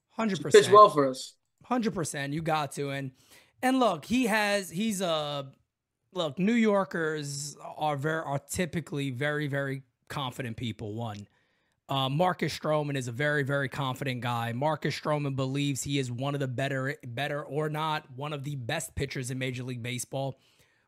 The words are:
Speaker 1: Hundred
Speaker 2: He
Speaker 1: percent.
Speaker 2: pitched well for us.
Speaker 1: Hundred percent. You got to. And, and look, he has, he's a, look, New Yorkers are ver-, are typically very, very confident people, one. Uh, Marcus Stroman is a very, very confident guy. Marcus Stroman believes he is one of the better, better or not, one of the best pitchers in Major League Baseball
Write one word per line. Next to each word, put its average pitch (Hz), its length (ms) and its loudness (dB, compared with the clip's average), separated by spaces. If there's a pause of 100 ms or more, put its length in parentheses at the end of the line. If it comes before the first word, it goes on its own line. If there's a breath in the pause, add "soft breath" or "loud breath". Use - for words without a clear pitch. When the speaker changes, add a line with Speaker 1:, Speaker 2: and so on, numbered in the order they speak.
Speaker 1:
Hundred 196 300 -2
Speaker 2:
He 139 60 -10
Speaker 1:
percent. 151 180 10
Speaker 2:
pitched 185 100 2
well 208 160 12
for 139 180 2
us. - 280 -8 (280)
Speaker 1:
Hundred 233 300 0
percent. 143 400 -4
You 165 80 -2
got 156 300 0
to. 143 180 -4
And, 135 220 -6 (500 soft breath)
and 262 180 4
look, 185 260 2
he 247 200 2
has, 202 460 0
he's 202 300 -2
a, 147 500 -2 (600)
look, 160 280 -4
New 208 140 4
Yorkers 156 1040 0 (220)
are 151 200 0
ver-, 156 260 -2
are 143 160 -2
typically 147 720 -4
very, 147 340 -2
very 139 380 -4 (240)
confident 123 500 -6
people, 107 380 -6
one. 104 320 -8 (640)
Uh, 135 180 0
Marcus 170 500 0
Stroman 151 380 0
is 127 120 -4
a 123 40 -6
very, 147 300 0
very 139 260 0
confident 131 540 -4
guy. 117 320 -2
Marcus 147 440 0
Stroman 147 380 -2
believes 139 460 -2
he 139 160 -2
is 127 140 -2
one 139 240 -4
of 139 40 -2
the 135 80 -2
better, 135 560 -2
better 143 400 -4
or 151 240 -2
not, 151 380 -2 (100)
one 143 160 -8
of 143 120 -6
the 147 120 -6
best 139 380 -6
pitchers 135 380 -6
in 131 80 -6
Major 127 240 -6
League 123 180 -8
Baseball 127 580 -6 (480)